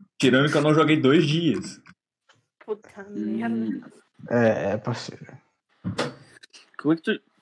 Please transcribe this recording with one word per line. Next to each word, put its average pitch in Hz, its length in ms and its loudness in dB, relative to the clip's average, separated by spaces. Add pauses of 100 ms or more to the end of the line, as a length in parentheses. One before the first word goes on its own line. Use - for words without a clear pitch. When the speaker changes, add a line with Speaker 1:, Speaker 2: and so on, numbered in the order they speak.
(200)
Speaker 1:
Tirando 131 300 4
que - 60 0
eu 147 60 2
não 151 120 4
joguei 151 260 4
dois 147 260 4
dias. 147 540 -2 (840)
Speaker 2:
Puta 208 240 -12 (200)
Speaker 3:
Hum. 208 300 -8
Speaker 2:
merda. 226 520 -6 (380)
Speaker 4:
É, 110 440 0
é, 104 40 -4
parceiro. - 480 -10 (1500)
Speaker 3:
Como 147 140 0
é 165 40 0
que 165 60 -10
tu, 175 160 -4 (240)